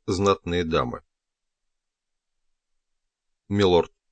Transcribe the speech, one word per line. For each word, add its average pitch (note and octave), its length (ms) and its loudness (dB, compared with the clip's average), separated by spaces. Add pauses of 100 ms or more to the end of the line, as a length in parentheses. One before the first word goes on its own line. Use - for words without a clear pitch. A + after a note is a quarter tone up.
знатные F#2 580 -2
дамы. D2+ 380 -4 (2500)
Милорд F#2+ 420 2 (200)